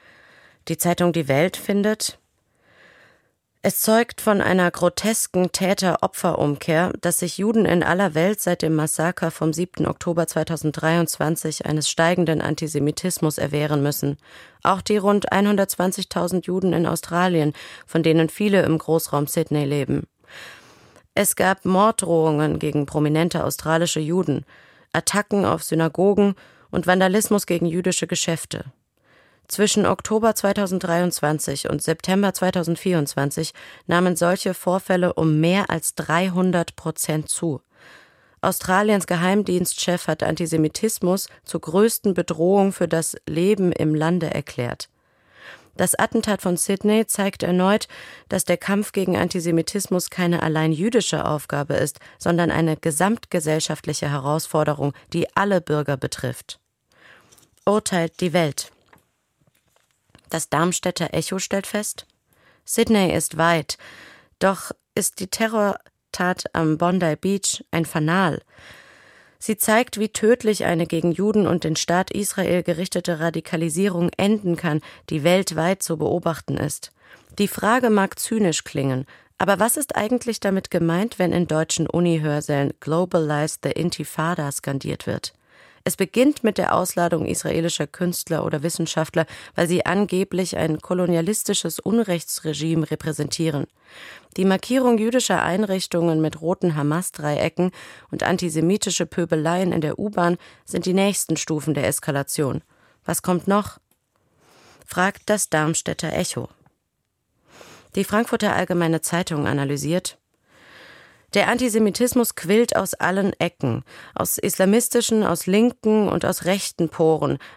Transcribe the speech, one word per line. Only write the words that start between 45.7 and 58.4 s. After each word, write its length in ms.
Das 180
Attentat 480
von 140
Sydney 500
zeigt 380
erneut, 420
dass 180
der 100
Kampf 340
gegen 260
Antisemitismus 920
keine 320
allein 300
jüdische 520
Aufgabe 500
ist, 260
sondern 320
eine 260
gesamtgesellschaftliche 1300
Herausforderung, 840
die 240
alle 240
Bürger 360
betrifft. 640
Urteilt 560
die 120
Welt. 400